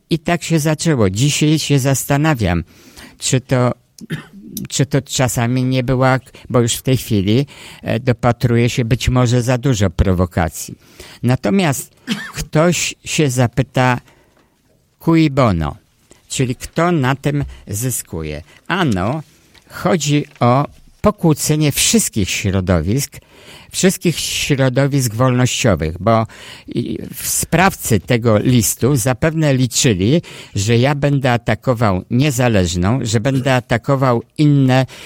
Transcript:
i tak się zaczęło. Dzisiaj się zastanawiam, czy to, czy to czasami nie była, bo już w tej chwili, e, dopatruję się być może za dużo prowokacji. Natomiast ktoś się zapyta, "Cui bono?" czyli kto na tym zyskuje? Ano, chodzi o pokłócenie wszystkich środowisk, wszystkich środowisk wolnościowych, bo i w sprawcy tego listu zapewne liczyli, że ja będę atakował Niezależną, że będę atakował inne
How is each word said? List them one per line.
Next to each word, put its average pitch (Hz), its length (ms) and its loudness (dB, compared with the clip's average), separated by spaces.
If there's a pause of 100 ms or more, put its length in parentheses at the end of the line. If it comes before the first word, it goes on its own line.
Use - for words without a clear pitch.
i 165 100 0
tak 175 240 -2
się 165 160 0
zaczęło. 147 500 0
Dzisiaj 147 500 0
się 143 200 0
zastanawiam, 131 840 0 (540)
czy - 240 -2
to, 123 300 0 (1000)
czy - 160 -2
to 139 160 -2
czasami 127 600 -2
nie 131 200 0
była, 131 360 2 (300)
bo 123 120 4
już 117 120 0
w - 80 -8
tej 131 160 2
chwili, 107 480 0 (380)
e, 110 160 -4
dopatruję 120 720 0
się 120 160 -2
być 120 240 -2
może 123 320 2
za 123 160 0
dużo 117 320 0
prowokacji. 90 880 -2 (460)
Natomiast 160 720 0 (380)
ktoś - 640 0 (100)
się 151 240 0
zapyta, 127 720 0 (1000)
"Cui 165 300 2
bono?" 104 480 0 (520)
czyli 127 260 -4
kto - 360 -2
na 135 240 2
tym 143 300 -4 (220)
zyskuje? 90 760 -8 (260)
Ano, 139 540 -2 (480)
chodzi 147 560 -2 (140)
o 131 260 2 (360)
pokłócenie 156 680 0
wszystkich - 580 0
środowisk, 95 880 -2 (540)
wszystkich - 480 -2
środowisk 131 920 0
wolnościowych, 110 840 0
bo 110 280 2 (400)
i - 300 -6 (160)
w - 140 -10
sprawcy - 720 0
tego 117 380 2
listu 123 580 2
zapewne 151 580 0
liczyli, 123 680 2 (340)
że 107 220 0
ja 131 180 4
będę 139 380 0
atakował 113 800 0
Niezależną, 117 920 2
że 113 180 0
będę 135 360 0
atakował 127 680 0 (140)
inne 135 480 4 (200)